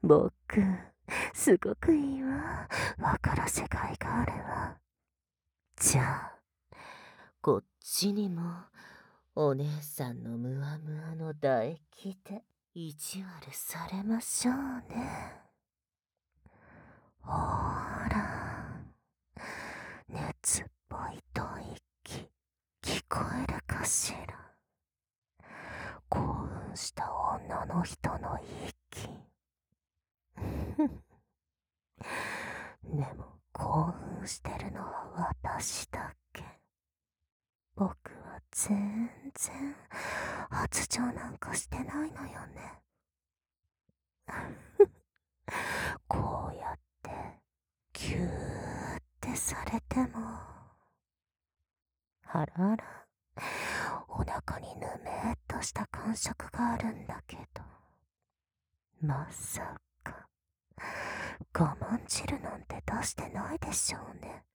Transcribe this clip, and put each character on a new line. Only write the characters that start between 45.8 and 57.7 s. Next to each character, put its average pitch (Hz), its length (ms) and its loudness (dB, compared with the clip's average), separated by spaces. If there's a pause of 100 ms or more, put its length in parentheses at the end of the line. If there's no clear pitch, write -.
こ - 440 0
う - 40 -8
や - 180 -6
っ - 60 -10 (220)
て - 400 -10 (520)
ギ - 220 -2
ュ - 40 4
ー - 800 -2
っ - 40 -14 (160)
て 247 160 -2
さ - 300 -2
れ 226 160 0
て - 260 4
も。 226 120 -6 (2250)
あ 156 100 4
ら 190 260 4
あ 226 40 6
ら、 - 320 -10 (1000)
お - 160 0
腹 - 360 -2
に - 200 -10
ぬ - 80 -4 (160)
め - 300 0
っ - 40 -4 (100)
と - 140 -2
し - 100 -2
た 208 160 0
感 - 280 0
触 - 360 -2
が 240 220 4
あ 233 40 0
る 226 160 2
ん - 120 -10
だ - 220 -8
け - 100 -14 (160)
ど。 - 100 -10 (1400)